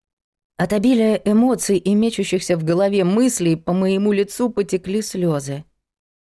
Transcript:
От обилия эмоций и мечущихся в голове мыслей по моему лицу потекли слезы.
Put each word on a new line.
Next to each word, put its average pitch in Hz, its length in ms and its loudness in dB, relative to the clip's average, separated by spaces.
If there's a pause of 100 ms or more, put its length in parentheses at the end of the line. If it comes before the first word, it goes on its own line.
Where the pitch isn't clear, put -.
(600)
От 185 120 -2
обилия 220 420 2
эмоций 214 640 2
и 196 180 0
мечущихся 196 600 0
в 165 80 -2
голове 190 400 2
мыслей 190 520 2
по 170 180 -4
моему 190 380 0
лицу 202 380 -2
потекли 202 520 -4
слезы. 151 640 -4 (720)